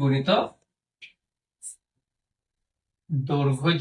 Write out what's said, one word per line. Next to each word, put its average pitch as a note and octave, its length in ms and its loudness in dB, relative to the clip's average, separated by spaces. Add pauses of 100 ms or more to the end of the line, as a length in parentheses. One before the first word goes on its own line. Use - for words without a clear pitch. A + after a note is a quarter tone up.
গুণিত C3+ 300 2 (3000)
দৈর্ঘ্য C#3+ 420 0 (100)